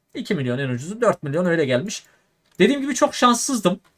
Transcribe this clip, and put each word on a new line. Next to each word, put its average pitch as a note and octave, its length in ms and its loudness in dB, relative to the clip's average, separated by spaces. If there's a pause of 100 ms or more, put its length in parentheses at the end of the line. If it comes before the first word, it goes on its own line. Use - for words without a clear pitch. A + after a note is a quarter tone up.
(140)
İki B3 200 -4
milyon B2+ 240 -2
en C#3 100 -4
ucuzu, D3+ 320 -6
dört G3+ 220 2
milyon D#3 220 -2
öyle E3 200 2
gelmiş. C3 400 -2 (540)
Dediğim B3+ 220 4
gibi C4+ 140 -4
çok C#4 200 0
şanssızdım. A#3 680 2 (180)